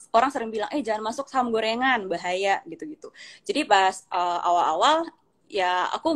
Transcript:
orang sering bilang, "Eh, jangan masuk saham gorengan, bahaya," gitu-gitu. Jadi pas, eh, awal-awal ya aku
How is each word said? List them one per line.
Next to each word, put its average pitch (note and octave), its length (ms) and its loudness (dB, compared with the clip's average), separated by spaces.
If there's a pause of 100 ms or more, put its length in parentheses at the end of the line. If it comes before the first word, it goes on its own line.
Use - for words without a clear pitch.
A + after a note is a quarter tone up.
(160)
orang B3+ 160 4
sering A3+ 160 -6
bilang, A3 240 -4
"Eh, D4 80 -2
jangan A3 320 -4
masuk C#4 160 -8
saham A#3+ 240 -2
gorengan, A3+ 560 0
bahaya," F#3 560 -2
gitu-gitu. - 480 -16 (320)
Jadi C4 240 -2
pas, F#3+ 280 4 (120)
eh, F3 300 -2 (100)
awal-awal F3 560 4 (480)
ya F3+ 400 0
aku - 240 -4